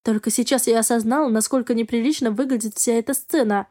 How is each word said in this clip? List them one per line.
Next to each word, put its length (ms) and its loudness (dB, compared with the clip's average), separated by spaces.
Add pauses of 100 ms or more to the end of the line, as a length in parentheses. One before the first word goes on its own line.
Только 280 0
сейчас 340 0
я 140 4
осознала, 500 0
насколько 460 0
неприлично 560 0
выглядит 440 -2
вся 180 0
эта 200 0
сцена. 580 0